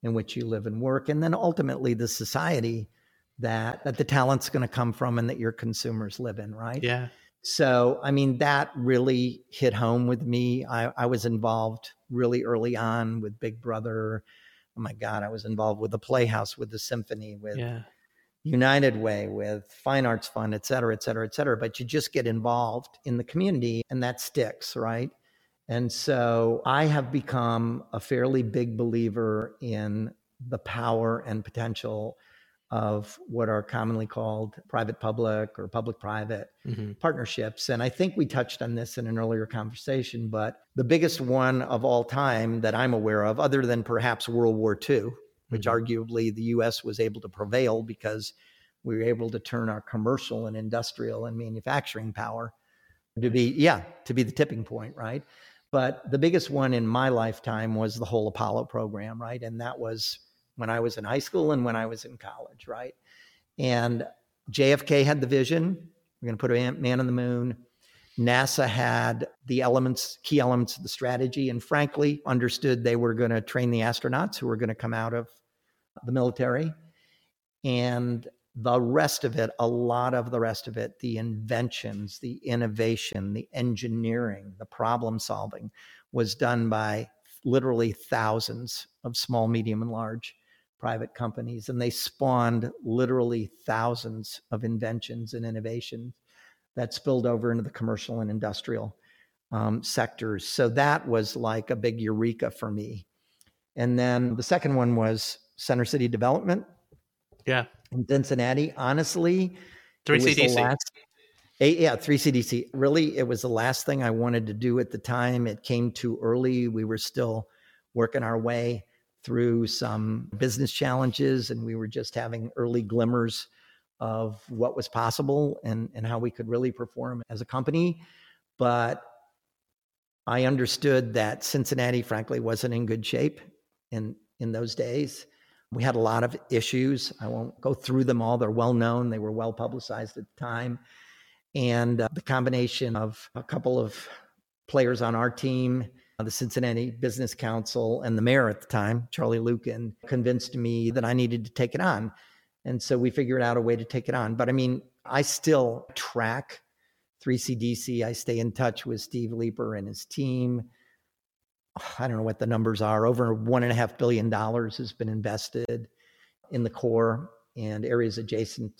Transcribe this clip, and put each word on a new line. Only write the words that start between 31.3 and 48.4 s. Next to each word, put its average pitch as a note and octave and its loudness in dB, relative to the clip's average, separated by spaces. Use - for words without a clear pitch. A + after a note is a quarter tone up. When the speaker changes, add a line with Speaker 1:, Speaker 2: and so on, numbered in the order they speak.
Speaker 1:
potential A2+ -6
of G#2+ -2
what A2+ 0
are G#2+ 0
commonly A2+ -2
called A2 -6
private-public A2 -2
or G2 -8
public-private A2 -6
Speaker 2:
Mm-hmm. A2 -6
Speaker 1:
partnerships. B2+ -2
And A#2+ 0
I B2 2
think F3+ 0
we D3 2
touched B2+ -2
on A#2+ -4
this A#2 -8
in A#2 -4
an A2+ -2
earlier A2+ 0
conversation, A#2 -4
but G#2+ -4
the C3 2
biggest D#3+ 4
one B2+ 2
of B2 -2
all A#2+ 4
time A#2 0
that A2 2
I'm B2+ 2
aware G#2+ 2
of, A2 2
other C#3 2
than A#2+ 2
perhaps A#2 0
World A#2 4
War G#2+ 2
Two, B2 0
which A2+ -4
Speaker 2:
Mm-hmm. A#2 2
Speaker 1:
arguably A2+ -2
the A2+ -8
U A#2 2
S A2+ -2
was G#2+ -4
able A2+ -2
to G#2 -12
prevail A2+ 0
because G#2+ -8